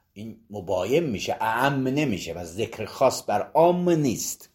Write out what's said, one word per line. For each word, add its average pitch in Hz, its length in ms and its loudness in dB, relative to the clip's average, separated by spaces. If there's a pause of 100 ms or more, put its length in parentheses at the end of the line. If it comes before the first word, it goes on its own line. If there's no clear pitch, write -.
(140)
این 110 240 -14 (120)
مباین 98 540 0
می‌شه، 107 380 -4
اعم 131 460 0
نمیشه 131 460 -2
و 87 120 -8
ذکر 101 400 -6
خاص - 420 2
بر 104 260 -2
عام 175 360 4
نیست. 143 640 0